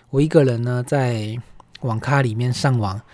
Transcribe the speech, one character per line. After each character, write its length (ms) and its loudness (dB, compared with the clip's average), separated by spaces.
我 100 2
一 60 4
个 180 6
人 180 0
呢， 240 -2
在 500 -2
网 200 -4
咖 220 0
里 120 0
面 180 -2
上 260 0
网 220 -4